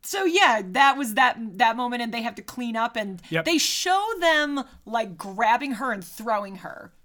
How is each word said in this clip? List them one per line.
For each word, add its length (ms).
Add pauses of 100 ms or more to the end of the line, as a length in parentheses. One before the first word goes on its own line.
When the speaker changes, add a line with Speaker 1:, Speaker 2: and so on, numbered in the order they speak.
Speaker 1:
So 220
yeah, 400
that 320
was 180
that, 220 (220)
that 180
moment, 260
and 120
they 80
have 140
to 60
clean 340
up, 200
and 240 (100)
Speaker 2:
Yep. 140
Speaker 1:
they 140
show 460 (160)
them, 420 (240)
like, 320
grabbing 540
her 200
and 120
throwing 520
her. 360 (120)